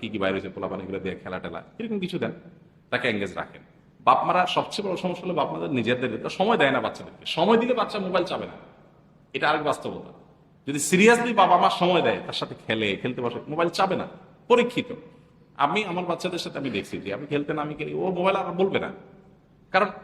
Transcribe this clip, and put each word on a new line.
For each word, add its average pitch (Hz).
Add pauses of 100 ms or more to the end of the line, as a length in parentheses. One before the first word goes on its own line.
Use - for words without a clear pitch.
কি 113
কি 104
বাইরে 95
হয়েছে, 95
পোলাপান 95
এগুলো 95
দিয়ে 92
খেলা 92
টেলা, 87 (160)
এরকম 220
কিছু 180
দেন, 117 (580)
তাকে 123
এনগেজ 98
রাখেন। - (380)
বাপ 135
মারা 175
সবচেয়ে 190
বড় 175
সমস্যা 175
হলো, 175
বাপ 151
মাদের 160
নিজেদের 123
তো -
সময় 214
দেয় 143
না 127
বাচ্চাদেরকে। -
সময় 196
দিলে 240
বাচ্চা 214
মোবাইল 180
চাবে 123
না, 87 (800)
এটা 147
আরেক 156
বাস্তবতা। 120 (540)
যদি 143
সিরিয়াসলি 226
বাবা 180
মা 185
সময় 175
দেয়, 104
তার -
সাথে - (120)
খেলে, 110
খেলতে 127
বসে, 120
মোবাইল 165
চাবে 185
না, - (420)
পরীক্ষিত। 233 (640)
আমি 175
আমার 180
বাচ্চাদের 175
সাথে 156
আমি 139
দেখছি 95
যে 98
আমি 143
খেলতে 147
না, 151
আমি 151
খেলি, 151
ও 175
মোবাইল 185
আর 180
বলবে 175
না, - (800)
কারণ 190 (180)